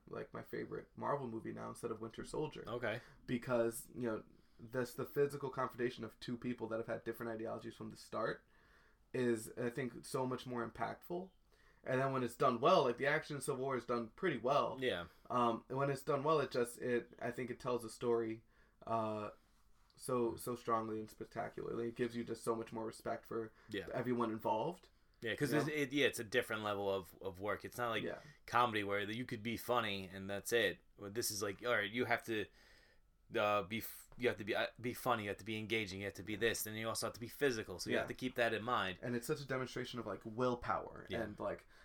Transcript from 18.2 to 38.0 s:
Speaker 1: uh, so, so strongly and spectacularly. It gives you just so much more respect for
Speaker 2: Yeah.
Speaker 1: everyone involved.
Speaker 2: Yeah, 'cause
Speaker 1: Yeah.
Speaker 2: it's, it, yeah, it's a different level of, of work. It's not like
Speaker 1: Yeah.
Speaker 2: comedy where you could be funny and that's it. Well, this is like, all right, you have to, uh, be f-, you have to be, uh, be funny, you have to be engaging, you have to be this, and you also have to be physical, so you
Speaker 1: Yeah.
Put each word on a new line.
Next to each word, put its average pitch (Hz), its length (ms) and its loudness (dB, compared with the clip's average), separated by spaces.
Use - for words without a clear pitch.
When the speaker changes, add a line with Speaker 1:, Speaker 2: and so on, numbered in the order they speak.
Speaker 1:
uh, 107 420 0
so, 120 420 2
so 123 180 -4
strongly 110 420 0
and 107 120 -6
spectacularly. 113 800 -4
It 117 80 -8
gives 120 200 0
you 120 80 -2
just 117 200 -6
so 120 100 2
much 113 180 -6
more 113 140 -4
respect - 400 -6
for 110 240 -4
Speaker 2:
Yeah. 101 140 -4
Speaker 1:
everyone 120 360 2
involved. 110 580 0
Speaker 2:
Yeah, 110 140 0
'cause 139 180 2
Speaker 1:
Yeah. 151 80 6
Speaker 2:
it's, 143 80 2
it, 147 240 0
yeah, 143 140 6
it's 107 140 4
a 117 40 -2
different 110 400 2
level 101 300 2
of, 95 120 -2
of 92 180 -6
work. 98 260 -2
It's 98 100 -10
not 120 140 0
like 110 140 0
Speaker 1:
Yeah. 117 100 -2
Speaker 2:
comedy 117 380 4
where 101 160 2
you 110 260 -2
could 110 160 -6
be 113 160 -2
funny 104 560 0
and 95 160 -6
that's 101 220 -2
it. 101 260 6
Well, 101 120 -8
this 113 200 0
is 101 120 -2
like, 101 240 -4
all 123 80 4
right, 104 160 2
you 120 160 2
have 117 180 2
to, 107 220 -2
uh, 104 240 4
be 101 160 -4
f-, - 180 -8
you 120 120 2
have 101 100 0
to 110 60 -6
be, 101 100 0
uh, 104 120 2
be 120 140 -4
funny, 117 300 2
you 101 40 -2
have 95 100 -2
to 95 60 -14
be 110 140 -4
engaging, 107 420 -2
you 101 60 -4
have 95 80 -6
to 98 80 -10
be 107 140 -4
this, 107 300 2
and 107 100 -6
you 113 120 -2
also 110 180 -2
have - 80 -4
to - 60 -12
be 117 80 -8
physical, 110 500 0
so - 120 -4
you 120 60 2
Speaker 1:
Yeah. 110 40 4